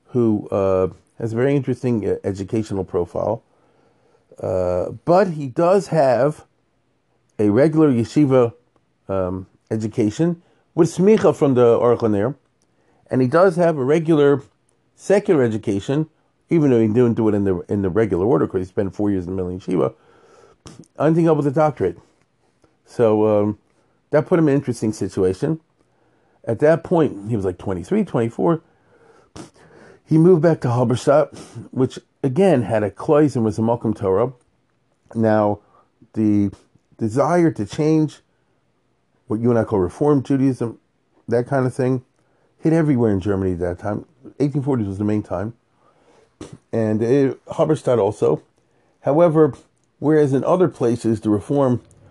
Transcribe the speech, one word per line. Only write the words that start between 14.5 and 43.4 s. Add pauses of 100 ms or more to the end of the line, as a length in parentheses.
secular
education, (400)
even
though
he
didn't
do
it
in
the, (100)
in
the
regular
order,
'cause
he
spent
four
years
in
the
middle
yeshiva, (1040)
ending
up
with
a
doctorate. (840)
So,
um, (520)
that
put
him
in
an
interesting
situation. (840)
At
that
point,
he
was,
like,
twenty-three,
twenty-four. (1400)
He
moved
back
to
Halberstadt, (380)
which, (240)
again,
had
a
klois
and
was
a
Malkum
Torah. (800)
Now, (520)
the (480)
desire
to
change (1080)
what
you
and
I
call
Reform
Judaism, (480)
that
kind
of
thing, (540)
hit
everywhere
in
Germany